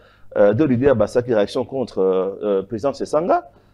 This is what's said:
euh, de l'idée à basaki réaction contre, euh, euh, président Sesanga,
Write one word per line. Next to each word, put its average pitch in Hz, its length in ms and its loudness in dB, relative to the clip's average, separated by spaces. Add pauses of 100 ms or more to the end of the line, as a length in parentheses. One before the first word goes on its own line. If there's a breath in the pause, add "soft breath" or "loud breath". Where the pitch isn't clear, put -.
(380 soft breath)
euh, 104 160 6
de 127 100 0
l'idée 131 240 2
à 135 80 6
basaki 113 380 0
réaction 104 320 0
contre, 127 340 -6
euh, 95 420 0
euh, 98 220 0
président 117 300 -6
Sesanga, 180 580 -2 (220 soft breath)